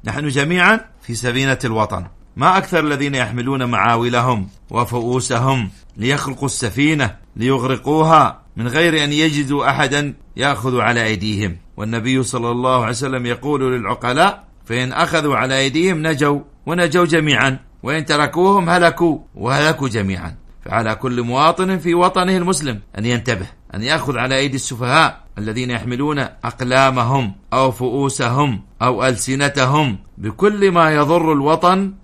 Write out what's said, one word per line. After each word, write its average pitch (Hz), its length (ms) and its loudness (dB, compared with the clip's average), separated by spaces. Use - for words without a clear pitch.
نحن 147 240 -4
جميعا 175 520 2
في 117 120 -8
سفينة 127 500 0
الوطن، 104 420 -2
ما 180 220 4
أكثر 185 280 0
الذين 143 280 -2
يحملون 123 500 -2
معاولهم 120 840 0
وفؤوسهم 120 1000 -2
ليخلقوا 135 500 -2
السفينة 131 680 0
ليغرقوها 135 1040 2
من 117 120 -4
غير 156 360 2
أن 147 80 -2
يجدوا 143 580 0
أحدا 143 440 -2
يأخذ 127 440 -2
على 117 240 0
أيديهم. 104 520 -2
والنبي 117 460 -2
صلى 117 280 -4
الله 123 300 2
عليه 113 100 -2
وسلم 127 360 -4
يقول 127 460 -2
للعقلاء: 127 720 0
"فإن 123 280 -4
أخذوا 143 440 0
على 131 220 0
أيديهم 156 480 0
نجوا، 147 340 0
ونجوا 175 400 2
جميعا، 139 520 2
وإن 147 220 -4
تركوهم 170 680 2
هلكوا، 170 480 2
وهلكوا 139 540 0
جميعا". 95 480 -4
فعلى 110 300 -2
كل 123 280 -4
مواطن 170 560 2
في 165 160 0
وطنه 185 420 2
المسلم 151 440 -2
أن 107 60 -4
ينتبه، 113 420 -2
أن 98 80 -6
يأخذ 139 360 -2
على 131 180 -2
أيدي 135 200 -2
السفهاء 131 640 0
الذين 110 320 -4
يحملون 123 480 -2
أقلامهم 127 1120 0
أو 131 180 2
فؤوسهم 127 880 -2
أو 120 240 0
ألسنتهم 135 920 0
بكل 196 540 2
ما 165 180 4
يضر 160 420 2
الوطن 175 600 2